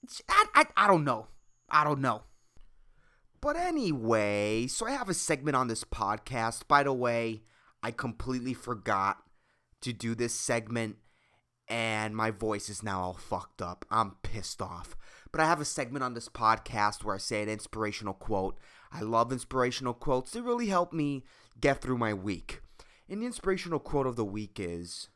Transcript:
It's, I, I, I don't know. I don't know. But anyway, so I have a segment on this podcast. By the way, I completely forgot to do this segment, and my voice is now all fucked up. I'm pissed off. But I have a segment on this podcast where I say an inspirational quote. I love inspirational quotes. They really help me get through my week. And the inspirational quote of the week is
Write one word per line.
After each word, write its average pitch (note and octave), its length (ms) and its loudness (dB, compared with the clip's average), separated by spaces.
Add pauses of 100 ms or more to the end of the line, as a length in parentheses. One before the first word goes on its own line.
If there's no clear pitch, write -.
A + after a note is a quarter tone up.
It's, - 260 -12
I, G#4 260 8
I, D4+ 120 10 (100)
I G3+ 100 8
don't F3 180 8
know. A2+ 240 0 (400)
I D3+ 160 6
don't D3 160 2
know. A#2 220 2 (1160)
But D4 160 0
anyway, A2+ 1080 2
so A3 200 -4
I B3 60 -4
have B3+ 160 -4
a F#3 60 0
segment D3 420 0
on B2+ 120 2
this A2+ 160 -4
podcast. A2+ 800 -4
By C#3+ 160 8
the C#3 100 2
way, A#2 500 0 (400)
I A#2 100 -4
completely B2 640 -4
forgot G2+ 640 0 (640)
to B2+ 100 -4
do A2+ 240 -4
this A#2 180 0
segment, A2+ 640 -4 (720)
and A2 480 -2
my A2 160 0
voice G#2+ 360 -2
is G#2 140 -10
now G2 180 -2
all F2+ 140 -4
fucked - 480 -8
up. F2 280 -8
I'm G#2+ 320 0
pissed - 380 -6
off. F2 360 -8 (340)
But D#3 100 -2
I D#3+ 60 6
have D#3+ 140 4
a D3 40 -2
segment C3+ 380 -4
on B2 120 -4
this A#2 140 -10
podcast A2 760 2
where G#2 100 0
I F#2+ 40 -6
say G#2 240 -2
an G#2 60 -2
inspirational G#2+ 680 -4
quote. F#2+ 440 -2 (340)
I D#3+ 80 -8
love A2+ 320 2
inspirational B2+ 600 -2
quotes. C3 360 0
They A#3 100 -8
really A#3+ 280 0
help F3+ 240 2
me C#3+ 320 -2 (360)
get C#3 220 2
through B2+ 160 0
my A2 160 2
week. F#2+ 480 -6 (460)
And G3+ 120 -6
the A#3 60 -4
inspirational F#3 520 -2
quote C#3 280 0
of B2 100 -2
the A#2 80 0
week G#2 340 -6
is F2 580 -8